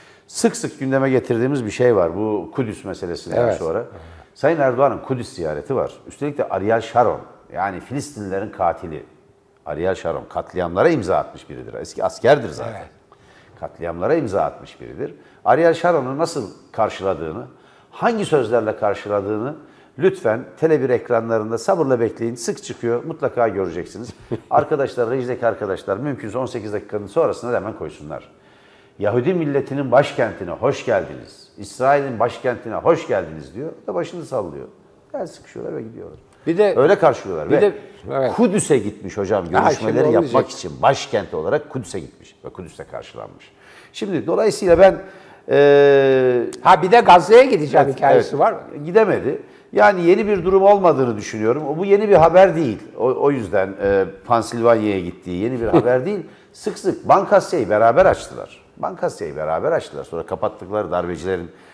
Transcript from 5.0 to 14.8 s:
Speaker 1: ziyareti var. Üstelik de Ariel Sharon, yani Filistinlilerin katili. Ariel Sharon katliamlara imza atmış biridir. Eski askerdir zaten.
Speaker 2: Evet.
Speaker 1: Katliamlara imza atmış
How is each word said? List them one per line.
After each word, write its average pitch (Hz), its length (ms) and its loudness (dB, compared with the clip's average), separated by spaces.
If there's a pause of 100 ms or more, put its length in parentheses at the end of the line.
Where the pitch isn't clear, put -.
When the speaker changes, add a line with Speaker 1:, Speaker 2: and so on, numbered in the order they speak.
Speaker 1:
ziyareti 78 420 -6
var. 71 160 -2 (160)
Üstelik 143 300 -8
de - 100 -2
Ariel 104 320 0
Sharon, 107 380 2 (340)
yani 92 280 -6
Filistinlilerin 104 680 -8
katili. 82 540 -4 (640)
Ariel 82 280 -4
Sharon 78 340 -8
katliamlara 87 600 -2
imza 95 280 -2
atmış - 340 -8
biridir. 62 240 -16
Eski - 300 -10
askerdir 135 440 0
zaten. 113 240 -12
Speaker 2:
Evet. 98 160 -16 (720)
Speaker 1:
Katliamlara 85 540 -4
imza 101 280 -2
atmış - 380 -8